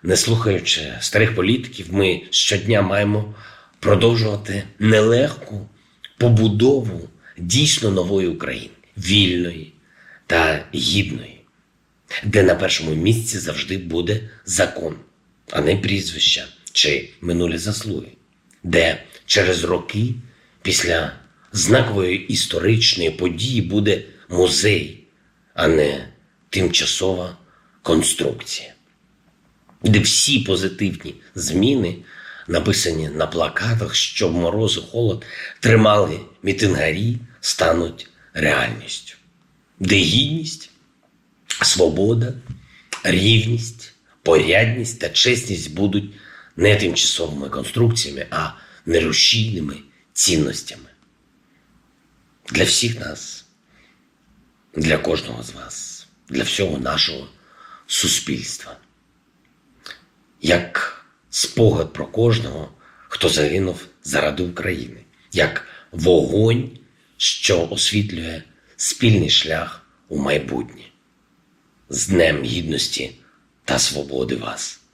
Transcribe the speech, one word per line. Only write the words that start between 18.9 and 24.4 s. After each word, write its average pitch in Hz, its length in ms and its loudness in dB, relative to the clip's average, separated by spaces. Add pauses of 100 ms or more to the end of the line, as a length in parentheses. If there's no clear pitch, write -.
через 90 380 2
роки 104 500 -2 (480)
після 85 500 -2 (400)
знакової 101 760 2
історичної 90 840 2
події 90 520 -2
буде 101 400 0 (260)
музей, 90 760 0 (500)